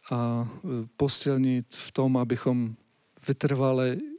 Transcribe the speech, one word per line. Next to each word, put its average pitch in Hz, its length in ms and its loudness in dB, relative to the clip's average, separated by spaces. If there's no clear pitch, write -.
a, 120 360 0
e, - 100 -10
posilnit 131 720 2
v - 220 -14
tom, 131 260 2
abychom 120 580 0
vytrvali 135 720 2